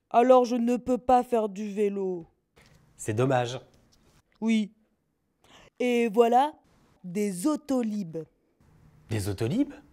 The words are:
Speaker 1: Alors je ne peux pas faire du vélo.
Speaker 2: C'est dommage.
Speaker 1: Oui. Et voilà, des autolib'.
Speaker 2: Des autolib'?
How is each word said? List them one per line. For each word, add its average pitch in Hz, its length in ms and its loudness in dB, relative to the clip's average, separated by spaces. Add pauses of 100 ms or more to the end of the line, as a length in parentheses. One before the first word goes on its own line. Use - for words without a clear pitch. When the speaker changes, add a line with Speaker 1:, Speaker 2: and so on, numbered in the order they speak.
Speaker 1:
Alors 247 340 6
je 240 140 -2
ne 240 180 0
peux 247 220 -2
pas 247 260 2
faire 226 240 -2
du 202 240 -10
vélo. 196 560 -4 (720)
Speaker 2:
C'est - 160 -6
dommage. 127 460 0 (840)
Speaker 1:
Oui. 220 320 -2 (1040)
Et 240 300 0
voilà, 233 440 2 (500)
des 185 440 -4
autolib'. 214 720 -4 (920)
Speaker 2:
Des 104 200 -4
autolib'? 151 440 -2 (200)